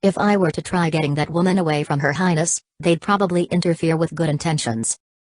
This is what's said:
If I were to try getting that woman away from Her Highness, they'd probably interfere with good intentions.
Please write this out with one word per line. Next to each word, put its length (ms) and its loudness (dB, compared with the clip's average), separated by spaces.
If 140 2
I 180 2
were 140 2
to 100 -4
try 300 -2
getting 240 0
that 160 -2
woman 260 2
away 260 0
from 180 -2
Her 120 0
Highness, 480 0
they'd 220 2
probably 440 0
interfere 520 0
with 160 -2
good 160 -2
intentions. 720 -2